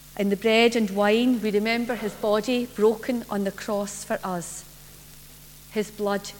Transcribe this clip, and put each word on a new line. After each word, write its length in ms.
in 120
the 60
bread 380
and 160
wine, 520
we 80
remember 440
his 200
body 500
broken 640
on 160
the 80
cross 500
for 220
us, 400
his 200
blood 500